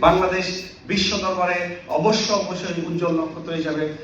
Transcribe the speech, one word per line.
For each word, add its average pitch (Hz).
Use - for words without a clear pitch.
বাংলাদেশ 185
বিশ্ব 196
দরবারে 180
অবশ্য -
অবশ্যই 175
উজ্জ্বল 170
নক্ষত্র 160
হিসাবে 156